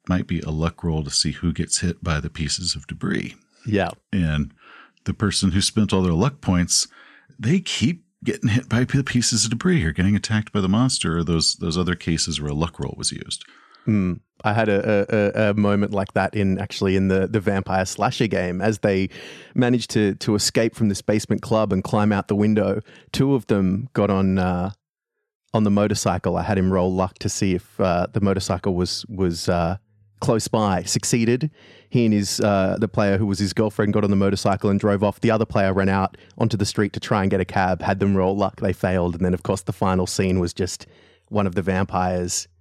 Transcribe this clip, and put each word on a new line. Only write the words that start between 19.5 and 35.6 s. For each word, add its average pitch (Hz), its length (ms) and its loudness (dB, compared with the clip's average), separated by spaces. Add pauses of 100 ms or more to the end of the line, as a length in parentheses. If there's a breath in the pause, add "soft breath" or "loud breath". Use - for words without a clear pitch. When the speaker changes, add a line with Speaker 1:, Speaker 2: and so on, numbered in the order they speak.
Speaker 2:
managed 123 380 0
to, 104 240 2
to - 180 -2
escape 113 420 0
from 110 140 0
this 98 120 -4
basement 107 420 -2
club 110 280 0
and 95 120 0
climb 104 280 2
out 98 160 0
the 101 80 0
window. 104 460 2 (300 loud breath)
Two 139 240 2
of 117 120 -2
them 98 460 0
got 104 160 2
on, 95 300 2
uh, 92 320 -2 (800)
on 110 100 4
the 104 80 4
motorcycle. 101 640 0
I 87 60 -2
had 101 140 0
him 92 140 2
roll 92 220 2
luck 92 260 -2
to 101 100 -4
see 95 260 0
if, - 240 -8
uh, 87 320 2
the - 80 -4
motorcycle 95 560 0
was, 90 320 -4
was, 90 400 -2
uh, 87 300 0 (420)
close 113 280 0
by. 98 360 0
Succeeded. 123 640 0 (400 loud breath)
He 123 160 2
and 107 80 4
his, 101 280 0
uh, 95 380 2
the 107 80 0
player 98 300 2
who 107 80 0
was 98 140 -2
his 98 140 -2
girlfriend 104 400 0
got 104 100 0
on 101 60 2
the 101 60 2
motorcycle 98 540 2
and 101 100 2
drove 101 240 2
off. 101 180 0
The 113 100 2
other 110 140 2
player 95 280 0